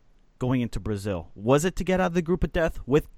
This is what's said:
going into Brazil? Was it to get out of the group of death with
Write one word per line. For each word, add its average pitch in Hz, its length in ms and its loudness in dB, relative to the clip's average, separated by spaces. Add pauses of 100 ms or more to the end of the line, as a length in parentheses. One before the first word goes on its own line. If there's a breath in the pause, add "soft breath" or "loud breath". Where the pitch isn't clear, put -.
(400)
going 127 200 0
into 110 200 -4
Brazil? 98 560 -6
Was 127 280 4
it 180 120 -2
to 185 80 -4
get 180 160 2
out 185 80 0
of 165 60 -6
the 180 80 2
group 170 200 0
of 160 100 -2
death 165 320 -2
with 143 220 4 (120)